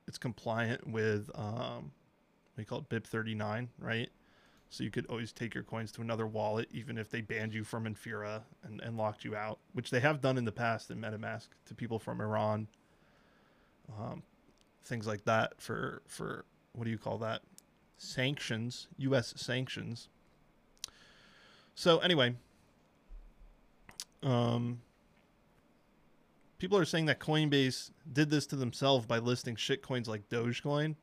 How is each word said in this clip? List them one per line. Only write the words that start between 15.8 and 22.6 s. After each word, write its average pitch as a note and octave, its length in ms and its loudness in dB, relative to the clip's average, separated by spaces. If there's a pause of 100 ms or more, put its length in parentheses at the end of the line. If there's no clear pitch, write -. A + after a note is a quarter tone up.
for, - 380 -8 (300)
what A#2 100 -6
do A#2 60 -2
you A2 80 -2
call G#2+ 200 -4
that? A2 220 -4 (560)
Sanctions, B2 920 -4 (100)
U C3+ 160 2
S A#2+ 220 2
sanctions. A#2+ 720 -4 (1700)
So E3 240 8
anyway, C3+ 360 6 (1900)